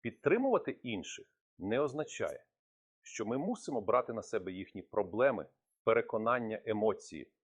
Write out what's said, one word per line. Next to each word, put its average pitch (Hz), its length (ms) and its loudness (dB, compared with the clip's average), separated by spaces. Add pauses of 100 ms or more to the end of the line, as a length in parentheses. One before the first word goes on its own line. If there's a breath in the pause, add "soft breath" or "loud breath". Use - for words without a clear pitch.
Підтримувати 190 680 2
інших - 540 -8 (320)
не 107 220 0
означає, 147 640 -4 (560)
що - 240 -8
ми 117 120 -2
мусимо 156 440 -4
брати 117 320 2
на 107 100 -4
себе 95 280 -4
їхні 92 300 -8
проблеми, 104 640 2 (380)
переконання, 113 800 2
емоції. 104 680 0 (120)